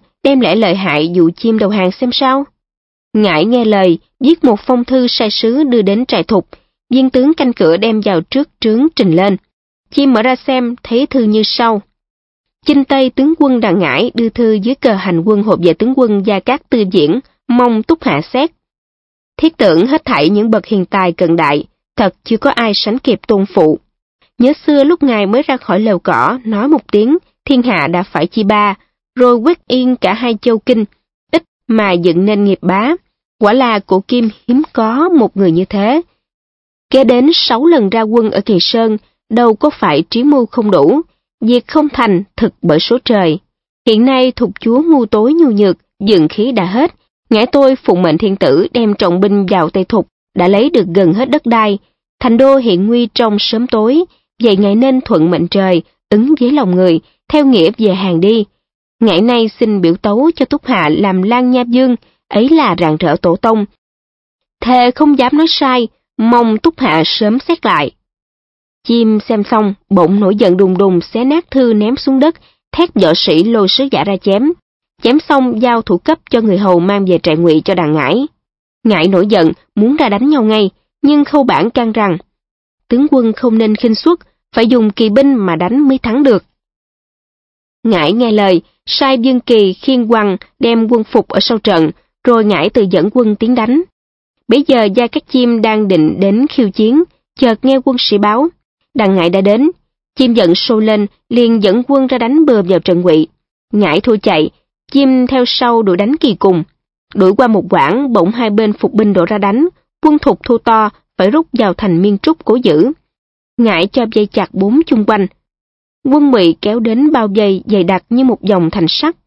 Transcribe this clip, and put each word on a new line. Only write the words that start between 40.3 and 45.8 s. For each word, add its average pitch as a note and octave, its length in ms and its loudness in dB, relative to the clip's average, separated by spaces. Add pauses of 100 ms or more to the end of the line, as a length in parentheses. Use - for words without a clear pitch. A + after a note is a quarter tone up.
không G#3 260 -2
đủ, F#3 300 2 (400)
việc A#3+ 260 0
không D4+ 260 0
thành G3+ 300 0 (140)
thực A3 240 -2
bởi E3+ 180 0
số A#3 260 -2
trời. F#3 340 0 (480)
Hiện A3 180 2
nay C4 260 2
thục A#3 280 -4
chúa A#3 220 0
ngu D#4 240 2
tối A3 280 0
nhu D#4+ 180 4
nhược, G3+ 260 0 (220)